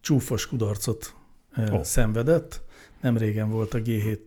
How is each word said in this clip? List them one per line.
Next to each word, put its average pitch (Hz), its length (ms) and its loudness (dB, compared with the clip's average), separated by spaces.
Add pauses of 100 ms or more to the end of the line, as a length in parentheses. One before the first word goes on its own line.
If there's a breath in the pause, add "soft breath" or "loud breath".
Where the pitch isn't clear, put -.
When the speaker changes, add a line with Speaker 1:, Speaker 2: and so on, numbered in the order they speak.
Speaker 1:
Csúfos - 460 0
kudarcot, 107 680 -4 (400)
eh, 107 180 0
Speaker 2:
Ó. 107 100 0
Speaker 1:
szenvedett. 123 760 2 (400 loud breath)
Nemrégen 110 480 2
volt 110 240 -2
a 120 60 0
G 110 60 -4
hét 107 420 -2